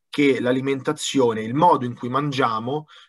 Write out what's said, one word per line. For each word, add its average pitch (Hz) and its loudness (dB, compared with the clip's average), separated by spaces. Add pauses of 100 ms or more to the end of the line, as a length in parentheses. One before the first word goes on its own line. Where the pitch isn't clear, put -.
che 139 4
l'alimentazione, 131 0
il 113 -6
modo 151 4
in 120 -6
cui - -8
mangiamo, 131 -2 (240)